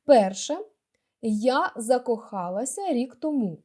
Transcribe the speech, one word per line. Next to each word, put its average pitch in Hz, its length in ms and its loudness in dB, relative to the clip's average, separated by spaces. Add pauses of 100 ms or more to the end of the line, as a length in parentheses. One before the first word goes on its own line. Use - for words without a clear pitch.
Перше. 233 540 4 (640)
Я 240 540 0
закохалася 233 1160 -4
рік 247 220 -4
тому. 254 500 -4